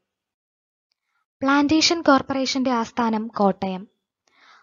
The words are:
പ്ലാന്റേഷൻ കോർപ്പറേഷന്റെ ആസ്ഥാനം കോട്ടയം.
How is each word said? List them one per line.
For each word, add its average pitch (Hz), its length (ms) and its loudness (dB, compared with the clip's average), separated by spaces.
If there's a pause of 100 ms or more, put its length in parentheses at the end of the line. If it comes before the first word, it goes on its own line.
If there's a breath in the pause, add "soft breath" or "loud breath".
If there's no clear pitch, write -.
(1400)
പ്ലാന്റേഷൻ 294 600 2
കോർപ്പറേഷന്റെ 262 680 0
ആസ്ഥാനം 226 580 -2
കോട്ടയം. 190 540 -2 (800 soft breath)